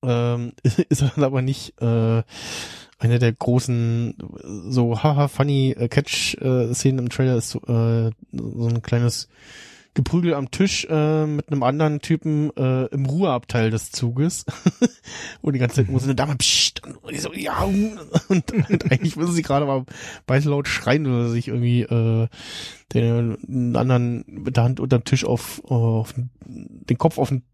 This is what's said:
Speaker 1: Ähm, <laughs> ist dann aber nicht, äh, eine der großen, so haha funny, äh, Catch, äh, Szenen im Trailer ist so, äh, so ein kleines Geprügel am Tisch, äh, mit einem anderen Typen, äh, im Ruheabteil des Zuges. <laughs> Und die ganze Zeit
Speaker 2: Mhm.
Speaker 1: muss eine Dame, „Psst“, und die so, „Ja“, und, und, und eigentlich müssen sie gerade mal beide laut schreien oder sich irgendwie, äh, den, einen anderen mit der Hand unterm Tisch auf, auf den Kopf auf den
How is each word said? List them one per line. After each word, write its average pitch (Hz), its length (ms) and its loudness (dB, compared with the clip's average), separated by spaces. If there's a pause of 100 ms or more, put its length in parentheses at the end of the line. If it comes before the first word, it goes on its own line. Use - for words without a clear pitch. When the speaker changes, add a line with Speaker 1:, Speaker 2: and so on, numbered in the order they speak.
Speaker 1:
Ähm, 120 540 0
<laughs> - 60 -20 (260)
ist 147 120 2
dann 139 220 2
aber 135 180 2
nicht, - 400 -6
äh, 113 420 2 (760)
eine 120 220 2
der 117 140 4
großen, 117 800 0 (540)
so 120 320 2
haha 147 260 2
funny, 135 440 2
äh, 120 160 -2
Catch, - 540 -2
äh, 127 320 2
Szenen 131 260 2
im 123 100 -2
Trailer 131 280 2
ist 113 140 -2
so, - 100 -6
äh, 117 500 2 (200)
so 117 360 -6
ein 117 140 0
kleines 120 460 0 (680)
Geprügel 170 400 2
am 139 180 -4
Tisch, - 380 0
äh, 156 360 2
mit 151 260 -4
einem 139 120 0
anderen 147 360 2
Typen, 151 560 0
äh, 131 300 0
im 135 200 -2
Ruheabteil 131 680 0
des 110 200 -4
Zuges. 131 540 -2 (480)
<laughs> - 480 -16
Und 147 120 0
die 131 60 0
ganze 123 180 0
Zeit 117 100 4
Speaker 2:
Mhm. 110 60 -2
Speaker 1:
muss 127 100 0
eine 131 120 0
Dame, 139 220 0
„Psst“, - 480 0
und - 260 -16
die - 60 -8
so, - 160 -8
„Ja“, - 300 -4
und, 208 360 0 (300)
und, 190 240 0
und 196 380 2
eigentlich 147 240 0
müssen 170 180 -2
sie 170 80 0
gerade 147 240 0
mal 135 200 -2 (400)
beide 143 240 2
laut 143 180 0
schreien 143 400 0
oder 120 220 2
sich 117 200 -2
irgendwie, 120 320 2
äh, 113 460 2 (680)
den, 117 440 2 (100)
einen 123 280 -2
anderen 120 520 2
mit - 300 -4
der 117 60 6
Hand 123 160 2
unterm 131 240 2
Tisch - 220 0
auf, - 400 -4
auf 113 480 0 (320)
den - 520 -6
Kopf - 200 2
auf - 120 0
den 131 140 -2 (100)